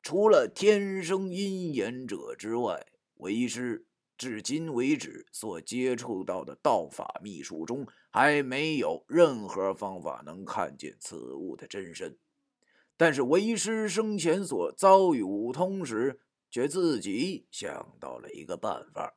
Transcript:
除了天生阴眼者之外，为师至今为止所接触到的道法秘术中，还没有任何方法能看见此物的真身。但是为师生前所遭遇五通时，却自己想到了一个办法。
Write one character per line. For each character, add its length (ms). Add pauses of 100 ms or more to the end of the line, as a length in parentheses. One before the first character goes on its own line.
除 260
了 200
天 560
生 280
阴 440
眼 320
者 280
之 200
外， 320 (300)
为 300
师 380 (320)
至 240
今 320
为 240
止 340
所 300
接 340
触 280
到 200
的 120
道 340
法 320
秘 220
术 240
中， 180 (240)
还 320
没 360
有 300
任 400
何 280
方 260
法 240
能 180
看 320
见 240
此 340
物 220
的 120
真 260
身。 240 (800)
但 160
是 80
为 340
师 320
生 300
前 260
所 280
遭 420
遇 80
五 320
通 320
时， 340 (300)
却 180
自 320
己 520
想 480
到 180
了 140
一 120
个 140
办 340
法。 260